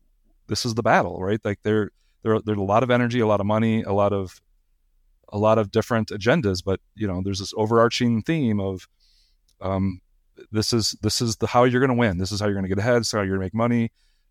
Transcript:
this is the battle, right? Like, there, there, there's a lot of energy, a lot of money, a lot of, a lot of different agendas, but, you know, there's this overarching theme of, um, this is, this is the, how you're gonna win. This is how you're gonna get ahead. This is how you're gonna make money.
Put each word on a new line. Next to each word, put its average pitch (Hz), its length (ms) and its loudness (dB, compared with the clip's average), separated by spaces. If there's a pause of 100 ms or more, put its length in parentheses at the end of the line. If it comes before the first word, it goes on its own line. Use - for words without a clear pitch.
(480)
this - 180 -4
is 117 100 -2
the 113 80 -2
battle, 104 380 2
right? 104 220 0
Like, 104 200 -4
there, 107 280 0 (320)
there, 110 180 2
there's 107 160 -2
a 101 40 -2
lot 101 220 4
of 123 80 0
energy, 123 280 2
a 113 80 4
lot 104 120 4
of 98 60 -2
money, 110 380 2
a 101 100 -4
lot 101 200 2
of, 98 260 -6 (920)
a 104 60 -6
lot 110 220 4
of 104 100 0
different 110 380 0
agendas, 104 580 0
but, 95 140 -2 (160)
you 107 100 -6
know, 92 180 -4
there's 98 140 -4
this 95 180 -10
overarching 113 680 2
theme 127 360 0
of, 95 280 -6 (720)
um, 95 400 -2 (500)
this 107 220 -2
is, 113 300 0
this - 180 -2
is 113 140 -2
the, - 100 -6
how 123 200 2
you're 123 160 2
gonna 131 120 2
win. 117 240 0
This 95 140 -4
is 104 80 -6
how 104 80 -2
you're 101 80 -2
gonna 98 120 -4
get 95 120 -2
ahead. 120 220 2
This 113 80 -4
is - 20 -8
how 110 100 0
you're 95 140 -2
gonna 95 100 -4
make 92 80 -8
money. 117 380 0 (380)